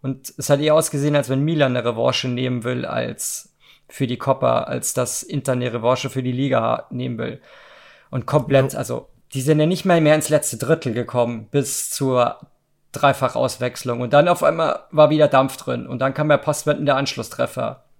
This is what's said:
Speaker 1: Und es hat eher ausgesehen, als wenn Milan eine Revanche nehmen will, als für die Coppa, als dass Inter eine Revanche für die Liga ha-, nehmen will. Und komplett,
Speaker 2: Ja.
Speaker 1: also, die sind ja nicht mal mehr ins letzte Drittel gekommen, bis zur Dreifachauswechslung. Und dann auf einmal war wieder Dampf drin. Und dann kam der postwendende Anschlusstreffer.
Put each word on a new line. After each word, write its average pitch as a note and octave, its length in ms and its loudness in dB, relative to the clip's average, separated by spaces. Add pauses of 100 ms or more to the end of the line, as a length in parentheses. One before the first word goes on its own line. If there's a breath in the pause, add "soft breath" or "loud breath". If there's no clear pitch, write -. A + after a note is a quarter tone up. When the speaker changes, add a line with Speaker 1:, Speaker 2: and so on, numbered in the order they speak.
Speaker 1:
Und C3+ 360 -8
es C#3 120 -6
hat C#3+ 100 4
eher D3+ 160 4
ausgesehen, D3 400 0
als C3+ 140 0
wenn C3+ 140 0
Milan D3 320 2
eine A#2 100 -2
Revanche B2 420 0
nehmen B2 360 -2
will, B2 220 -4
als - 680 -8 (360 soft breath)
für - 160 -4
die A#2+ 120 -4
Coppa, B2 460 0
als - 300 -6
dass - 300 -4
Inter C3+ 300 -4
eine B2 200 -2
Revanche B2 360 0
für C3 140 -6
die B2+ 80 -2
Liga B2+ 300 0
ha-, A#2 280 -2
nehmen B2 280 -6
will. A#2 240 -8 (680 loud breath)
Und B2+ 160 -4
komplett, C3+ 480 2
Speaker 2:
Ja. - 60 -6
Speaker 1:
also, A#2+ 280 -6 (260)
die C3+ 80 -4
sind D3+ 180 4
ja D3+ 60 4
nicht F3+ 200 0
mal E3+ 160 4
mehr D3+ 140 6
ins D3+ 140 -2
letzte D3+ 280 0
Drittel C3 360 0
gekommen, A#2 580 -2
bis - 380 -2
zur B2+ 480 0 (540)
Dreifachauswechslung. B2 1080 -2
Und A#2 120 -2
dann D3+ 140 8
auf E3+ 160 2
einmal D#3+ 380 0 (100)
war D3+ 180 6
wieder D3+ 180 4
Dampf C3+ 300 2
drin. B2 300 -8
Und B2+ 120 -8
dann C3+ 140 -2
kam D3+ 160 -2
der C#3+ 80 6
postwendende D3 580 -2
Anschlusstreffer. B2+ 920 -6 (140)